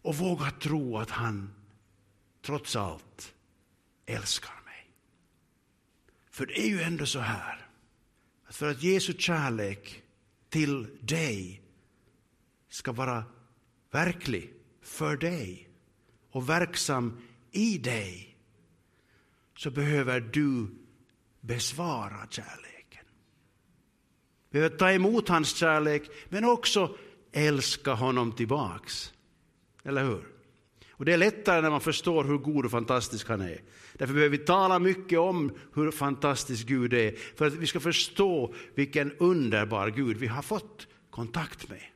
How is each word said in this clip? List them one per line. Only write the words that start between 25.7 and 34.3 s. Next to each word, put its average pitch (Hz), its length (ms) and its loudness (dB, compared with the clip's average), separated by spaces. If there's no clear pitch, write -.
men 208 160 -2
också 233 520 2
älska 147 600 2
honom 123 400 2
tillbaks. 117 800 -4
Eller 135 220 -2
hur? 104 240 -2
Och - 140 -10
det 160 80 6
är 175 40 8
lättare 202 440 4
när 160 100 4
man 147 100 2
förstår 160 440 2
hur 143 140 2
god 139 260 0
och 120 60 0
fantastisk 117 580 0
han 107 120 0
är. 87 220 -8
Därför 135 220 -4
behöver 147 240 4